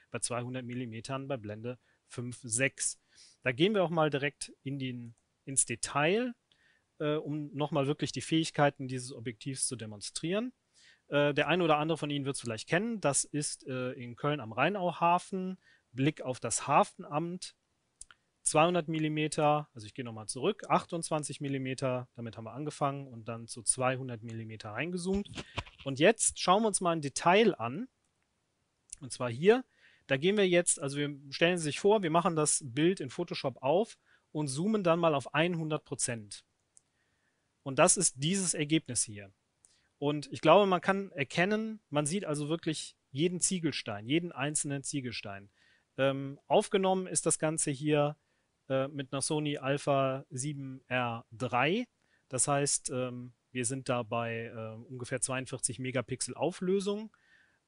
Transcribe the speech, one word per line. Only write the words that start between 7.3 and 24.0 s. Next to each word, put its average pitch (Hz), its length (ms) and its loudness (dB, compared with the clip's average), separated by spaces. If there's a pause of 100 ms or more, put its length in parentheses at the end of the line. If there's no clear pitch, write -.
nochmal 143 320 0
wirklich 147 260 -2
die 139 80 -6
Fähigkeiten 147 680 2
dieses 127 240 -8
Objektivs 127 540 -8
zu - 100 -6
demonstrieren. 160 760 -6 (560)
Äh, 147 260 4
der 143 140 2
ein 175 140 4
oder 156 160 6
andere 156 200 0
von 147 120 -4
Ihnen 143 140 -2
wird's 135 160 -4
vielleicht 113 280 -8
kennen. 214 320 0
Das 143 240 2
ist, - 420 -6
äh, 127 260 -4
in 120 240 -12
Köln 147 240 0
am 110 120 -8
Rheinauhafen. 175 1080 2 (340)
Blick 135 300 0
auf 127 180 -4
das - 260 -4
Hafenamt. 170 880 0 (880)
Zweihundert 160 460 4
Millimeter, 151 840 0
also 107 120 -14
ich 104 60 -16
gehe 123 140 -8
nochmal 113 200 -10
zurück, 147 420 -2
achtundzwanzig 156 760 -2
Millimeter, 131 720 -4
damit 117 220 -10
haben 113 80 -12
wir 107 100 -12
angefangen 139 520 -4
und 120 220 -16
dann 117 180 -8
zu 110 160 -14
zweihundert 127 600 0